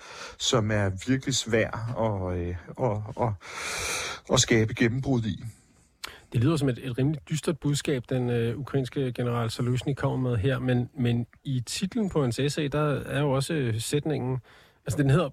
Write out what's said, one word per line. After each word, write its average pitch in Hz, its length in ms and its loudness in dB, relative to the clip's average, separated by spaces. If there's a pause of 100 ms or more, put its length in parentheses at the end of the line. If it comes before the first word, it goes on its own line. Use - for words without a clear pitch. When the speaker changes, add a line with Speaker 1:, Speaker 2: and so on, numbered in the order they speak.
(380)
Speaker 1:
som 110 320 2
er 101 200 2 (180)
virkelig 131 260 0
svær 113 640 0
at, 95 400 0
øh, 87 180 -4 (260)
at, 107 440 -2
at, 110 60 0 (1000)
at 131 80 6
skabe 113 340 4
gennembrud 123 480 2
i. 104 220 -4 (880)
Speaker 2:
Det 117 80 2
lyder 156 160 4
som 139 120 2
et, 117 140 0
et 127 160 -6
rimelig 147 220 2 (100)
dystert 160 280 -2
budskab, 143 500 0
den, 123 220 0
øh, 117 280 0
ukrainske 131 540 -2
general 120 380 -2
Zaluzhny 123 440 -2
kommer 131 360 0
med 120 60 2
her, 127 220 0
men, 123 400 0
men 120 280 2 (180)
i 135 220 -2
titlen 196 440 -2
på 156 120 2
hans 120 160 0
essay, 143 340 0
der 147 280 2
er 135 200 -2
jo 147 100 2
også, 135 240 0
øh, 120 260 0
sætningen, 131 580 -2 (480)
altså, - 160 0
den 135 80 4
hedder 147 220 4